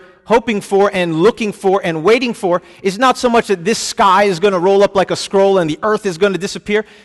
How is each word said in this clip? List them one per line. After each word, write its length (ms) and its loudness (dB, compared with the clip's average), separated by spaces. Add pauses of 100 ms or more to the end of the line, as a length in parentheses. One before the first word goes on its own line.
(260)
hoping 340 0
for 340 0
and 260 -2
looking 300 0
for 320 -2
and 220 -4
waiting 280 2
for 300 -2 (180)
is 160 -4
not 220 0
so 100 0
much 200 0
that 160 -2
this 140 -2
sky 460 2
is 140 0
gonna 200 0
roll 260 2
up 100 0
like 160 0
a 60 -4
scroll 420 2
and 100 0
the 140 -6
earth 240 -2
is 100 -6
gonna 220 0
disappear. 460 -6 (200)